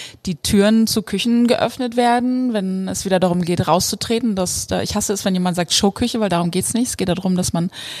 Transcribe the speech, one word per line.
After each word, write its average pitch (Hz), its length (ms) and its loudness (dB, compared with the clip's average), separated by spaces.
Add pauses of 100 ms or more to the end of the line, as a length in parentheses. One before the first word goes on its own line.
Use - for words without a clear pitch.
(240)
die 185 120 -4
Türen 214 500 4
zu 214 160 -2
Küchen 233 460 0
geöffnet 240 480 0
werden, 247 580 0
wenn 190 340 -2
es 190 160 -6
wieder 185 160 2
darum 180 220 2
geht, 175 260 0
rauszutreten. 208 680 0
Dass - 320 -4
da, 185 180 -2
ich - 80 -6
hasse 208 180 -2
es, - 120 -4
wenn 190 100 2
jemand 180 220 0
sagt 175 160 -2
Showküche, 226 480 0
weil 208 80 0
darum 175 240 0
geht's 185 200 -2
nicht. 233 180 0
Es - 60 -8
geht 190 120 -2
darum, 185 260 0
dass 180 180 -2
man 170 180 0 (300)